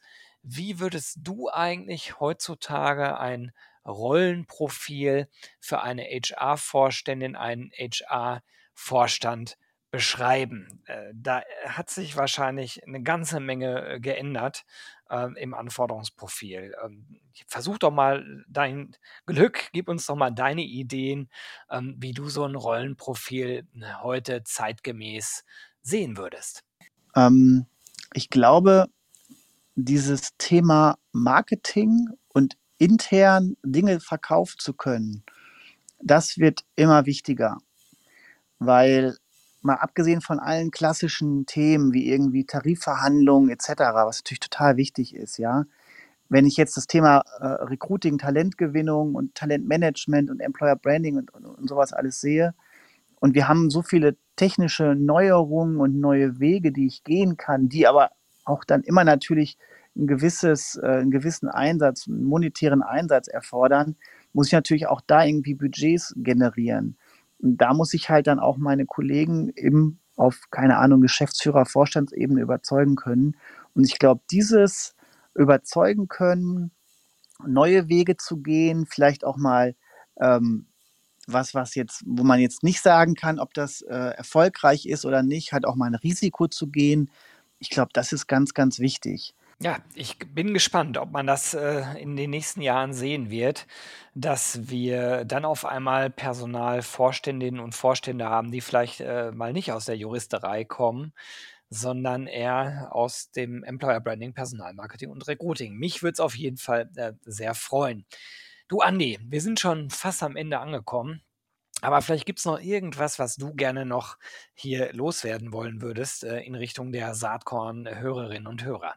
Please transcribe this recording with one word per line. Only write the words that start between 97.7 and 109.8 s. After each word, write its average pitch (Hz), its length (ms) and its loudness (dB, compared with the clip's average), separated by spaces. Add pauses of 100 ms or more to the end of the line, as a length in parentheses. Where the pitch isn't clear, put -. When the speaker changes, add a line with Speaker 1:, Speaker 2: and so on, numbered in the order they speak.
Speaker 1:
Vorstände 127 500 -2
haben, 113 280 -2
die 123 100 -10
vielleicht, 120 380 -2
äh, 120 320 -6
mal 117 200 -8
nicht 180 200 -6
aus 110 120 -8
der 113 140 -8
Juristerei 110 680 -8
kommen, 123 480 -6 (560)
sondern 127 580 -6
eher 131 680 -6
aus - 400 -4
dem 120 300 -10
Employer 127 380 -4
Branding, 117 320 -10
Personalmarketing 107 800 -14
und 135 180 -20
Recruiting. 147 480 -8
Mich 160 260 -10
würd's 170 180 -4
auf 131 160 -4
jeden 131 200 -10
Fall, 117 400 -4
äh, 117 160 -10 (140)
sehr 113 280 -8
freuen. 127 520 -6 (640)
Du, 202 120 -4
Andi, 170 420 -2
wir 139 200 -8
sind 220 180 -6
schon 160 300 -4